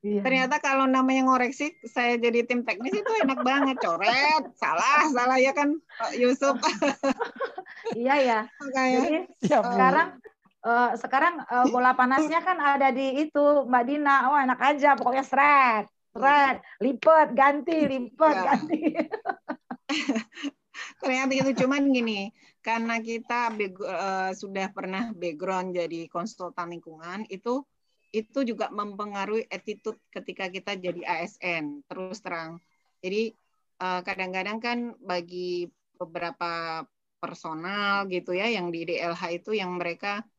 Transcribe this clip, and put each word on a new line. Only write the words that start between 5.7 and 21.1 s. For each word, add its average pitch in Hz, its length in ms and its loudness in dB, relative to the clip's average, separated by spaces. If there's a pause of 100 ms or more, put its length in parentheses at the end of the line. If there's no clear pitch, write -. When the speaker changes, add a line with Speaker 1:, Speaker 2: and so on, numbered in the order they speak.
Speaker 2:
Pak 226 240 -4
Yusuf. 262 400 2
<laughs> 302 1400 -4
Speaker 1:
Iya 247 240 2
ya. 240 180 2 (220)
Speaker 2:
Makanya, 262 420 0
Speaker 1:
Jadi 302 160 0 (260)
Speaker 3:
Iya, 254 160 4
Bu. 208 120 2
Speaker 1:
sekarang, 277 360 4 (540)
eh, 233 320 2
sekarang, 285 480 0
eh, 247 260 2
bola 247 240 4
panasnya 302 480 2
kan 359 160 0
ada 277 380 4
di 262 240 0
itu, 294 480 4
Mbak 247 180 4
Dina. 277 460 2
Oh, 294 80 4
enak 262 240 2
aja, 285 320 4
pokoknya 262 320 -2
seret, 262 580 4 (300)
seret, 269 480 4 (160)
lipet, 294 560 6
ganti, 285 420 4 (140)
lipet, 247 460 2
Speaker 2:
Iya. 185 100 -2
Speaker 1:
ganti. 311 340 0 (1080)
<laughs> 269 680 -4 (480)
Speaker 2:
Ternyata 262 320 0